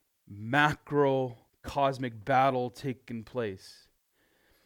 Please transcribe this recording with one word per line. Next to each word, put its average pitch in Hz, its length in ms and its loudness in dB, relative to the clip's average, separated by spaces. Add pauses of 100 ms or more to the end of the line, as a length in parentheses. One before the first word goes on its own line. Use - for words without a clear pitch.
(280)
macro 135 1120 0 (240)
cosmic 131 640 -2
battle 131 460 4
taking 120 520 -8
place. 107 640 -8 (800)